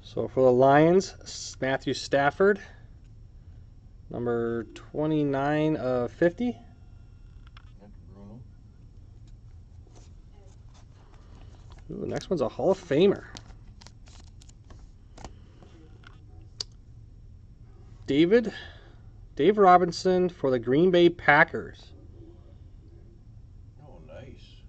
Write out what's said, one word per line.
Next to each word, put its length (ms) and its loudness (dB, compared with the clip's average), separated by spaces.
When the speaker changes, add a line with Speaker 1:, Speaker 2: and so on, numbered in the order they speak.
Speaker 1:
So 160 -8
for 140 -4
the 100 4
Lions, 680 4
S-, 400 -16
Matthew 320 -6
Stafford, 640 0
number 540 -4
twenty-nine 1000 -2
of 360 -4
fifty. 460 -2
Speaker 2:
That's 140 -20
Bruno. 280 -20
Speaker 1:
Ooh, 100 -12
the 60 -8
next 240 -8
one's 100 -4
a 80 -4
Hall 220 -4
of 120 -4
Famer. 420 0
David, 440 2
Dave 240 2
Robinson 680 4
for 220 -4
the 80 0
Green 320 2
Bay 200 4
Packers. 840 0
Speaker 2:
Oh, 240 -20
nice. 480 -20